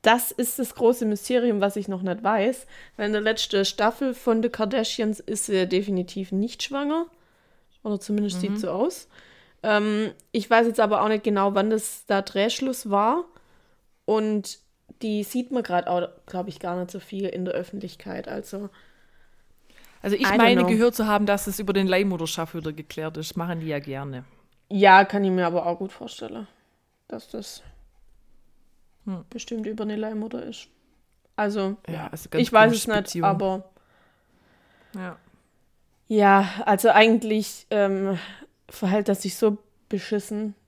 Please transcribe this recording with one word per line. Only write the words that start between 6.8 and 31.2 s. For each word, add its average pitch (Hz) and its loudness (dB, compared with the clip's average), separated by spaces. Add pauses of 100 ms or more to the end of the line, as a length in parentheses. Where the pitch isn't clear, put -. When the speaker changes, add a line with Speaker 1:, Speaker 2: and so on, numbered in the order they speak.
Speaker 1:
Oder 208 -4
zumindest 208 -2
Speaker 2:
Mhm. 180 -6
Speaker 1:
sieht 196 -4
so 190 -4
aus. 226 -4 (540)
Ähm, 214 0 (200)
ich 214 -4
weiß 233 6
jetzt 226 0
aber 208 2
auch 214 2
nicht 214 0
genau, 202 2
wann 202 2
das - -4
da 196 2
Drehschluss 233 -2
war. 220 2 (840)
Und 214 -2 (420)
die 214 -2
sieht 247 -6
man 240 -2
grad 175 0
auch, 175 -2 (160)
glaub 185 -8
ich, - -14
gar 180 -6
nicht 180 -8
so 202 -12
viel 196 -8
in 180 -6
der 185 -4
Öffentlichkeit. 196 -10
Also, - -12 (1300)
Speaker 2:
Also 202 -2
ich - -2
Speaker 1:
I - 0
don't 208 2
Speaker 2:
meine, 240 6
Speaker 1:
know. - 4
Speaker 2:
gehört 233 2
zu 214 -2
haben, 208 2
dass 202 0
es 196 -6
über 202 -4
den 196 2
Leihmutterschaft 180 -2
wieder 156 -8
geklärt 156 -10
ist. - -10
Machen 170 -4
die 160 -8
ja 147 -4
gerne. 135 -10 (460)
Speaker 1:
Ja, 196 10
kann 202 0
ich 190 2
mir 185 2
aber 170 0
auch 175 -2
gut 196 -10
vorstellen, 226 -12 (640)
dass - -14
das - -14 (1400)
Speaker 2:
Hm. 185 -8
Speaker 1:
bestimmt 226 -10
über 214 -8
eine 214 -6
Leihmutter 220 -8
ist. - -16 (680)